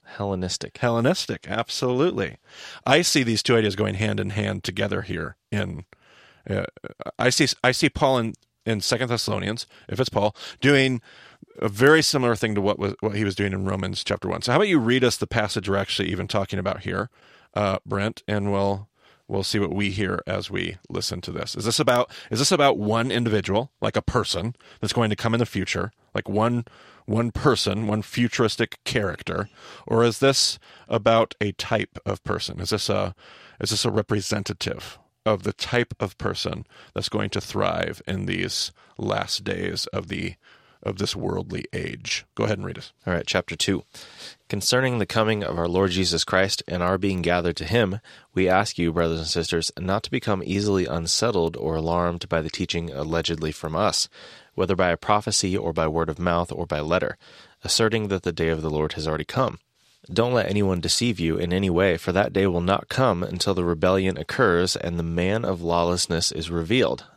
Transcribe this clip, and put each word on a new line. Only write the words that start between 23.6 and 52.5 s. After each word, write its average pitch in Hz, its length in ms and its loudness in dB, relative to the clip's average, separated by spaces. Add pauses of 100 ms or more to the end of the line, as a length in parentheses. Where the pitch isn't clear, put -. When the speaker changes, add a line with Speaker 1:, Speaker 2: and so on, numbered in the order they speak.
Speaker 2:
like 107 160 0
a 107 40 2
person 107 540 -2 (240)
that's - 140 -2
going 117 160 2
to 104 80 0
come 113 160 0
in 117 60 4
the 120 60 2
future, 95 460 -4 (240)
like 104 140 -4
one, 117 340 2 (420)
one 113 260 0
person, 107 560 2
one 107 160 0
futuristic - 840 0
character, 95 640 -2 (360)
or 113 180 4
is 117 160 2
this - 400 4 (280)
about 113 540 4
a 104 120 0
type - 520 -2
of 104 180 -4
person? 92 380 -6
Is 92 80 -6
this - 200 -2
a, 98 240 0 (460)
is - 120 -2
this 104 140 0
a 113 60 0
representative - 1080 -4 (280)
of 98 180 2
the 101 100 -2
type - 460 -2
of - 180 -6
person 95 480 -4 (280)
that's 98 160 -4
going 104 220 -2
to 98 100 -2
thrive 87 680 -2
in 95 200 -4
these 92 440 -4 (260)
last 101 460 -4
days 92 440 -4
of - 200 -6
the, 90 280 -6 (460)
of 101 160 -6
this 98 160 -2
worldly 95 600 -6
age? - 520 -6 (100)
Go 110 100 -2
ahead 107 120 0
and 98 80 -8
read 90 120 -8
us. - 160 -16 (120)
Speaker 1:
All 92 80 0
right, - 140 -2
chapter - 280 -2
two. - 280 -2 (640)
Concerning 123 500 0
the 101 80 2
coming 110 380 2
of 85 160 -2
our 85 80 2
Lord 92 240 4
Jesus 87 320 2
Christ 95 460 2
and 90 120 -2
our 90 160 2
being 92 240 0
gathered 85 360 0
to 82 80 -6
him, 101 340 2 (340)
we 92 140 4
ask 95 320 2
you, 85 140 2
brothers 82 260 0
and 80 80 -6
sisters, 82 500 -2
not 95 260 -2
to - 80 -10
become 107 320 -2
easily 98 420 2
unsettled 82 720 0
or 76 180 -2
alarmed 85 540 0
by 82 120 2
the 80 80 -4
teaching 85 420 -4